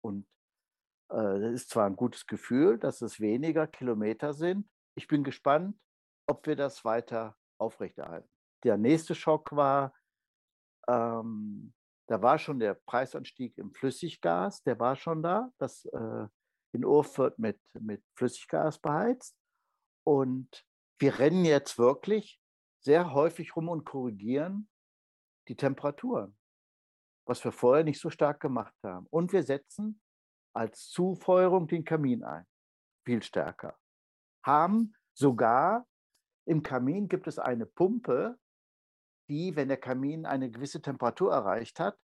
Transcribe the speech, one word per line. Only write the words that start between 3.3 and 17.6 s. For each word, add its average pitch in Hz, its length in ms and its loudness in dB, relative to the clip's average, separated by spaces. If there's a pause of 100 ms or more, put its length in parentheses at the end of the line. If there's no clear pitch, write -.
Kilometer 120 680 -4
sind. 180 360 -4 (260)
Ich - 120 -14
bin 143 180 2
gespannt, 151 540 0 (480)
ob - 200 -4
wir 151 80 0
das 139 300 -4
weiter 113 520 -2 (220)
aufrechterhalten. - 680 -8 (340)
Der 110 140 4
nächste 156 380 2
Schock 156 400 0
war, 139 380 2 (920)
ähm, 113 880 -4 (340)
da 110 140 -2
war 131 180 6
schon 139 200 -6
der 104 160 0
Preisanstieg 127 840 -6
im - 160 -12
Flüssiggas, 135 880 -4
der 117 160 -2
war 123 160 2
schon 160 280 -6
da, 214 340 -2
das, - 280 -8
äh, 113 420 -8 (460)
in 120 120 -4
Urfürth 143 540 2
mit, 110 200 -4 (200)